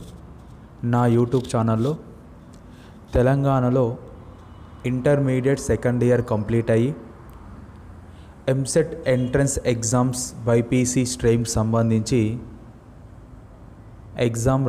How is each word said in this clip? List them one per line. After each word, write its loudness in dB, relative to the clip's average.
నా 4
YouTube 2
ఛానల్లో 0
తెలంగాణలో 2
intermediate 2
second 0
year 4
complete 0
అయ్యి 2
ఎంసెట్ 0
entrance 0
exams 0
బైపీసీ 2
stream 2
సంబంధించి 2
exam 0